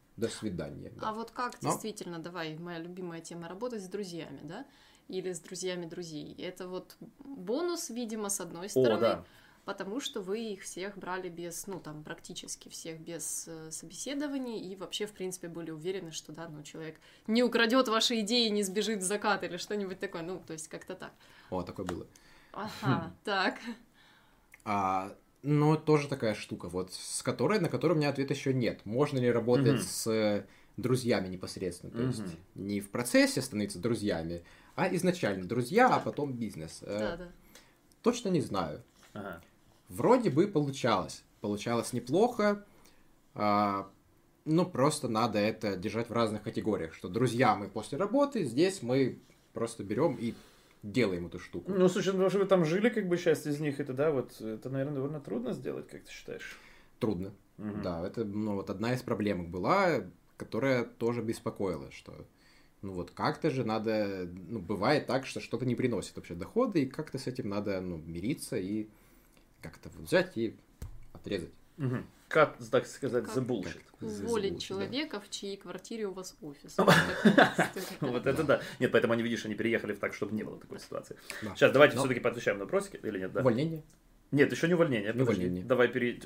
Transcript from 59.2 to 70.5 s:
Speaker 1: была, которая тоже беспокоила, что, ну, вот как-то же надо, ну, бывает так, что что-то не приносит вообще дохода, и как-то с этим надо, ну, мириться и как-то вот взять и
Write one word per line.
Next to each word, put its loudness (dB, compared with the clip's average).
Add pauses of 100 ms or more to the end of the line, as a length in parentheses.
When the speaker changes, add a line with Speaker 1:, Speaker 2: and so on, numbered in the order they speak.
Speaker 1:
была, 2 (340)
которая 0
тоже -2
беспокоила, -4
что, -16 (680)
ну, -8
вот -6
как-то 0
же 0
надо, 0 (200)
ну, -4
бывает 2
так, 0
что -8
что-то -4
не 2
приносит 0
вообще -10
дохода, 0
и 2
как-то -8
с -6
этим -4
надо, -2
ну, -6
мириться -4
и -4 (720)
как-то -14
вот -16
взять 2
и -2 (580)